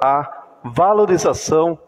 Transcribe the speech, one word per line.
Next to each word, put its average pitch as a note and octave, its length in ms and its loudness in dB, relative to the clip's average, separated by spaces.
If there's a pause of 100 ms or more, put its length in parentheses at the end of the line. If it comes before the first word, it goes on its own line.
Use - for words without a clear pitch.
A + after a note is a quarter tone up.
à C#3 340 -2 (280)
valorização E3 1200 0